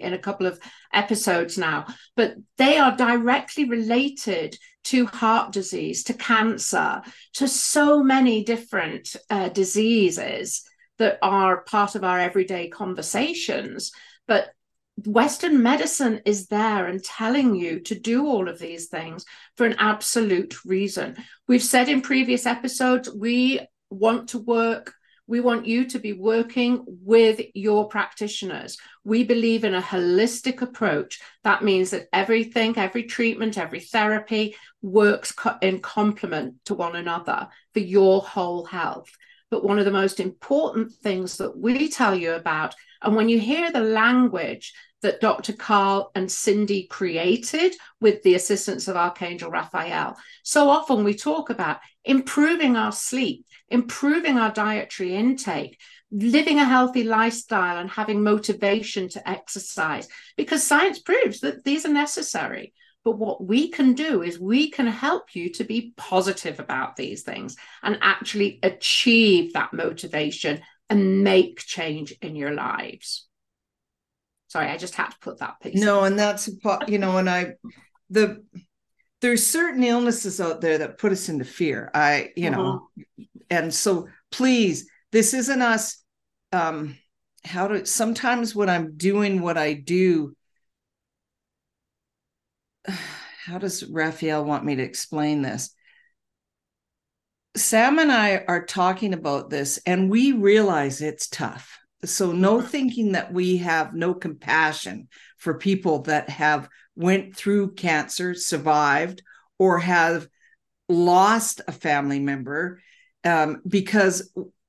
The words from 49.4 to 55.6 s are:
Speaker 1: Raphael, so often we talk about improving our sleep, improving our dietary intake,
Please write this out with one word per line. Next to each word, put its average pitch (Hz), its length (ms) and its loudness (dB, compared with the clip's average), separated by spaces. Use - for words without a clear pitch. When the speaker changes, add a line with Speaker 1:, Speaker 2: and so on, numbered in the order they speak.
Speaker 1:
Raphael, 165 640 -6
so 294 260 4
often 277 340 2
we 208 120 2
talk 302 340 -4
about 170 300 -4
improving 285 720 2
our 214 140 0
sleep, - 540 -4
improving 277 680 0
our 220 140 2
dietary 208 640 -4
intake, 208 640 -2